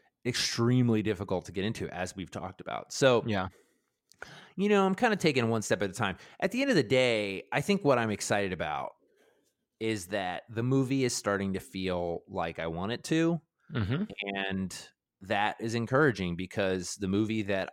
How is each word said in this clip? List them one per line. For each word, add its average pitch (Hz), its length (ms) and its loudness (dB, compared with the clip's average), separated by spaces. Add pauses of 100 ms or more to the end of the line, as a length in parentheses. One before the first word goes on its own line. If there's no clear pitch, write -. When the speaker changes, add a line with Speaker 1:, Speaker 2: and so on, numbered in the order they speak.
(260)
Speaker 1:
extremely 120 800 2
difficult 92 420 -2
to 95 60 -14
get 95 120 -4
into, 107 260 -4
as 90 260 -8
we've 92 160 -10
talked 92 280 -12
about. - 320 -10
So, 123 360 4
Speaker 2:
Yeah. 95 220 -2 (1080)
Speaker 1:
you 196 120 0
know, 202 160 6
I'm 190 120 2
kinda 220 220 2
taking 131 320 2
one 113 120 2
step 107 220 0
at 95 80 -2
a - 20 -16
time. 95 240 -2 (220)
At 190 120 0
the 247 120 -2
end 277 80 2
of 220 40 4
the 151 60 6
day, 110 720 2
I 147 100 0
think 196 240 0
what 131 140 6
I'm 113 100 2
excited 101 420 0
about 76 440 -4 (840)
is 107 280 -2
that 92 420 -4
the 110 140 -4
movie 135 400 2
is 120 120 0
starting 98 380 0
to 95 60 -4
feel 90 680 -4
like 85 320 -4
I 82 80 -4
want 87 240 -4
it 120 140 -6
to. 165 360 2 (320)
Speaker 2:
Mm-hmm. 123 300 -2 (320)
Speaker 1:
And 95 540 -4 (320)
that 101 380 0
is 113 160 -2
encouraging, 113 600 2
because 92 600 -2
the 101 120 -4
movie 107 360 2
that 95 300 -2